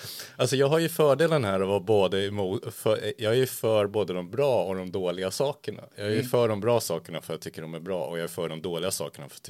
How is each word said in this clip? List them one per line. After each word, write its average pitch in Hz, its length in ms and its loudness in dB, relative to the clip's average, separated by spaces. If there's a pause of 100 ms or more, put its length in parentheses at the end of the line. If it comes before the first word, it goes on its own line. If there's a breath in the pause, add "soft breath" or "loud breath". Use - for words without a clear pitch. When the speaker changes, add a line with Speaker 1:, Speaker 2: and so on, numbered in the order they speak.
(360 loud breath)
Speaker 1:
Alltså, 127 200 0
jag 139 140 4
har 160 100 4
ju 165 100 0
fördelen 156 540 4
här 98 180 2
att 95 60 2
vara 101 120 4
både 98 480 4
emo-, 101 440 -2
för, 107 460 0
jag 110 160 0
är 123 40 4
ju 131 80 4
för 110 420 2
både 98 260 -2
de 90 180 -6
bra 123 320 2
och 95 120 -4
de 92 160 -6
dåliga 92 400 -2
sakerna. - 520 -4 (120)
Jag 104 100 -8
är 104 40 -2
ju 107 120 0
Speaker 2:
Mm. 123 80 -6
Speaker 1:
för 120 180 4
de 107 140 -2
bra 117 180 4
sakerna 82 420 -4
för - 120 -8
att 80 40 -4
jag - 40 -16
tycker 82 200 -12
de 80 120 -10
är 82 60 -8
bra, 87 260 -4
och 82 120 -6
jag 85 60 -4
är 85 40 -4
för 85 220 -6
de 80 120 -10
dåliga 87 300 -4
sakerna 71 380 -8
för - 60 -20
att - 40 -20
jag - 100 -20